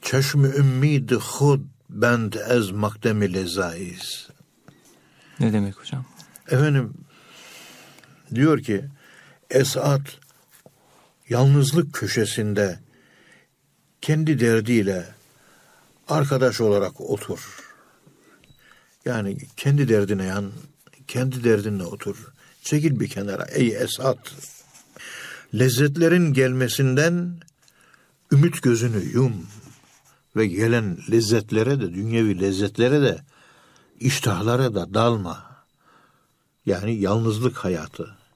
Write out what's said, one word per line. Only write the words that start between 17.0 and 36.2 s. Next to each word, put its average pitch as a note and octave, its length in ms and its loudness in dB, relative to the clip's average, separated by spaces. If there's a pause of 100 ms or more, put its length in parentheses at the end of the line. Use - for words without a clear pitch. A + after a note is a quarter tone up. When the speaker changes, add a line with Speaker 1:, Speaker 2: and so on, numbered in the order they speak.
Speaker 1:
otur." - 600 -8 (1400)
Yani G#2 320 -4 (200)
kendi C#3+ 320 2
derdine G2+ 360 2
yan, G2 260 -6 (560)
kendi B2+ 360 -4
derdinle G#2 400 2
otur. - 480 -12 (320)
Çekil D3+ 360 0
bir G#2 100 -2
kenara G2 360 -8
ey C3 220 0
Esat. A#2+ 680 -4 (1160)
Lezzetlerin D3 800 4
gelmesinden C3 1080 0 (880)
ümit D#3 300 4
gözünü A2+ 420 0 (100)
yum. A2+ 340 0 (880)
Ve A2 120 2
gelen G#2+ 500 0 (140)
lezzetlere A2+ 680 2
de, F2+ 120 -6
dünyevi G#2+ 480 0
lezzetlere G#2 600 0
de, G#2+ 200 0 (800)
iştahlara A#2+ 760 0
da F2+ 180 -6
dalma. A2 720 -2 (1000)